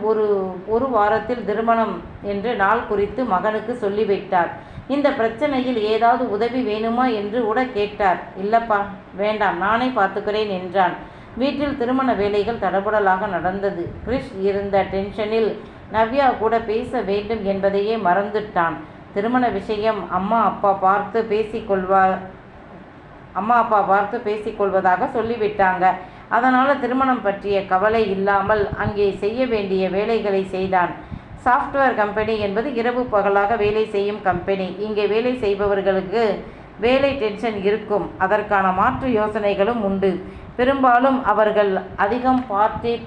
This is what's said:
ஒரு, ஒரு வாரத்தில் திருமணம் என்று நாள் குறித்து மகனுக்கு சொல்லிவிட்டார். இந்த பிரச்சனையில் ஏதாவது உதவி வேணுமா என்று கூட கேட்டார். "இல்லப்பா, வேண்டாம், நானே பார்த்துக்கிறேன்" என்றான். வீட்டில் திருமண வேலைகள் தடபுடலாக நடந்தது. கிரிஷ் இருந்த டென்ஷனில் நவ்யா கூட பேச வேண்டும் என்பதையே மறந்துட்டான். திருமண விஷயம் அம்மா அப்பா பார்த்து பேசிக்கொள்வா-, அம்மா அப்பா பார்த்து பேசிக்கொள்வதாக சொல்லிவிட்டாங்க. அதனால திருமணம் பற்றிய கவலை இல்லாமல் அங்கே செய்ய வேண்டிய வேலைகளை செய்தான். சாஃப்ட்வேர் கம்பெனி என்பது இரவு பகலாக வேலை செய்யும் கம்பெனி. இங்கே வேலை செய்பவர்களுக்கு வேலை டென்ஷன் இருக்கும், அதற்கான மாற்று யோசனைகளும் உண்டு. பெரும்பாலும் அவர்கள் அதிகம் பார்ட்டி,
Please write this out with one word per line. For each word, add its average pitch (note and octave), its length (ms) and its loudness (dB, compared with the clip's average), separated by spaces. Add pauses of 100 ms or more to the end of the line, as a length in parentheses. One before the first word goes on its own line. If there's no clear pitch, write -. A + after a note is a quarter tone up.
ஒரு, G#3+ 240 2 (420)
ஒரு A#3 220 0
வாரத்தில் A3 560 0
திருமணம் A3 500 0 (260)
என்று G3+ 340 -4
நாள் G#3 320 2
குறித்து G3+ 360 -2
மகனுக்கு G#3+ 520 -2
சொல்லிவிட்டார். G3 760 0 (360)
இந்த C#4+ 220 0
பிரச்சனையில் B3+ 720 0
ஏதாவது A3+ 500 2
உதவி A#3 320 0
வேணுமா A3+ 500 0
என்று G#3 300 -2
கூட A3 220 0
கேட்டார். G3+ 540 0 (220)
"இல்லப்பா, A3 360 2 (380)
வேண்டாம், G3+ 420 0
நானே A3 300 0
பார்த்துக்கிறேன்" G#3 640 0
என்றான். F3+ 440 0 (420)
வீட்டில் C#4+ 400 -2
திருமண B3+ 360 0
வேலைகள் G#3 480 0
தடபுடலாக G3+ 680 2
நடந்தது. F#3 560 -2 (200)
கிரிஷ் A#3+ 280 -4 (100)
இருந்த G3 420 0
டென்ஷனில் G#3 640 0 (440)
நவ்யா A#3 440 2
கூட A3+ 220 2
பேச A3+ 420 -2
வேண்டும் G#3 420 -2
என்பதையே G3 540 0
மறந்துட்டான். F#3+ 800 0 (360)
திருமண A#3+ 340 2
விஷயம் G#3 540 -2 (100)
அம்மா G3+ 320 0
அப்பா G3 300 2
பார்த்து G3 460 2 (100)
பேசிக்கொள்வா-, F#3+ 880 2 (1160)
அம்மா A3 240 0
அப்பா A3+ 240 4
பார்த்து G3+ 360 2
பேசிக்கொள்வதாக G3+ 960 0
சொல்லிவிட்டாங்க. G3+ 720 0 (440)
அதனால B3+ 460 4
திருமணம் B3+ 460 0
பற்றிய G3 440 0
கவலை G#3+ 440 2
இல்லாமல் G3 540 2 (140)
அங்கே G3+ 340 0
செய்ய A3 340 -2
வேண்டிய G3 440 0
வேலைகளை G3+ 560 0
செய்தான். F#3 460 0 (520)
சாஃப்ட்வேர் C4 520 2
கம்பெனி G#3+ 440 0
என்பது G#3 340 -2
இரவு A#3+ 320 0
பகலாக G3+ 500 2
வேலை G#3+ 300 2
செய்யும் G#3 360 -2
கம்பெனி. F#3+ 460 0 (120)
இங்கே G#3 280 0
வேலை A#3 300 0
செய்பவர்களுக்கு G3 840 0 (560)
வேலை C4 340 4
டென்ஷன் G#3+ 500 -4
இருக்கும், G#3 420 0 (120)
அதற்கான G3+ 540 2
மாற்று A#3 380 0
யோசனைகளும் G#3+ 720 0
உண்டு. G3 300 0 (440)
பெரும்பாலும் C4 680 4
அவர்கள் G#3 480 2 (240)
அதிகம் B3 520 0
பார்ட்டி, A3 460 0 (140)